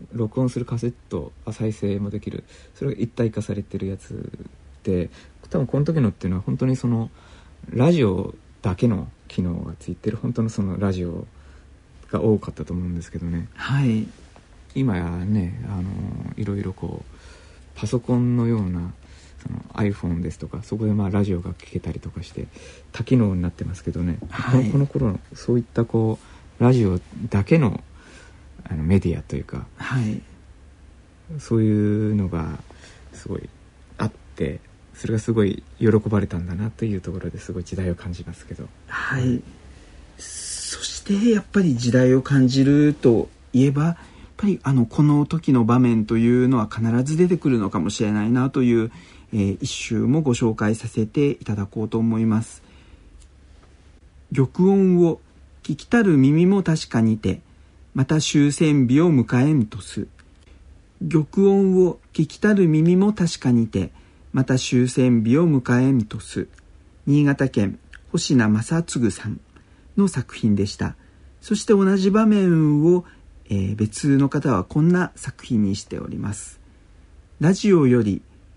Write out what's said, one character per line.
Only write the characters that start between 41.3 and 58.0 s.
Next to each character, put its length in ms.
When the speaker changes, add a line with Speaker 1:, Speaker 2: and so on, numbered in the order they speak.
Speaker 2:
や 100
っ 100
ぱ 100
り 140
時 160
代 240
を 80
感 240
じ 180
る 300
と 340
い 120
え 80
ば、 100
や 80
っ 60
ぱ 100
り 160
あ 100
の、 140
こ 160
の 240
時 260
の 120
場 160
面 240
と 120
い 120
う 180
の 120
は 100
必 120
ず 140
出 100
て 100
く 120
る 100
の 120
か 100
も 100
し 140
れ 80
な 120
い 60
な 200
と 120
い 220
う 80
え 40
ー、 240
一 280
首 140
も 180
ご 140
紹 200
介 200
さ 140
せ 180
て 240
い 60
た 200
だ 100
こ 180
う 40
と 100
思 200
い 80
ま 160
す。 200
玉 360
音 280
を 220
聞 140
き 80
た 180
る 140
耳 300
も 160
確 260
か 120
に 180
て、 220
ま 100